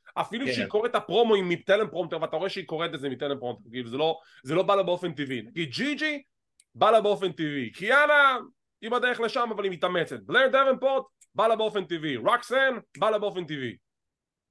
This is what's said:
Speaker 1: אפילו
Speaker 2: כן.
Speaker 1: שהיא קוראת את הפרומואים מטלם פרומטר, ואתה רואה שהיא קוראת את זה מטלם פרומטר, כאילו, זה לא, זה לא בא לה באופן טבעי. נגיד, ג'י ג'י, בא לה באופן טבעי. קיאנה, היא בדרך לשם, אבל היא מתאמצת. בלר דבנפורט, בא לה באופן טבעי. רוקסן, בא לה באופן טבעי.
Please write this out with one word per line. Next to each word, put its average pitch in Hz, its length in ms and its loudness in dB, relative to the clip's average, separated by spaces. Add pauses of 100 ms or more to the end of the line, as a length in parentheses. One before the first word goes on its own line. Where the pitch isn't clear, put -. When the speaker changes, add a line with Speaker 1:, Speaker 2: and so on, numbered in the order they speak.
(200)
Speaker 1:
אפילו 233 260 -4
Speaker 2:
כן. 262 60 -2
Speaker 1:
שהיא 226 140 -2
קוראת 214 240 0
את 233 40 -2
הפרומואים 208 540 2
מטלם 190 420 0
פרומטר, 165 320 -6
ואתה 160 140 -4
רואה 185 120 -2
שהיא 185 180 -10
קוראת 160 280 -4
את 143 60 -8
זה 139 80 -4
מטלם 139 300 -4
פרומטר, 123 320 -10
כאילו, 117 180 -8
זה 117 80 -8
לא, 156 220 0 (240)
זה 131 120 -4
לא 185 80 4
בא 196 120 2
לה 196 80 4
באופן 175 300 -2
טבעי. 131 300 -6
נגיד, 151 280 -8
ג'י 240 240 -4
ג'י, 294 280 -4 (520)
בא 196 160 4
לה 226 100 6
באופן 196 320 0
טבעי. 143 380 -4
קיאנה, 277 680 4 (420)
היא 220 100 -8
בדרך 240 300 0
לשם, 233 300 0
אבל 202 140 -4
היא 190 80 -2
מתאמצת. 170 480 -2
בלר 226 280 4
דבנפורט, 269 560 2 (300)
בא 214 120 4
לה 226 100 4
באופן 208 280 -2
טבעי. 156 320 -4
רוקסן, 240 600 0 (220)
בא 208 120 2
לה 214 80 2
באופן 185 260 -6
טבעי. 135 320 -8 (760)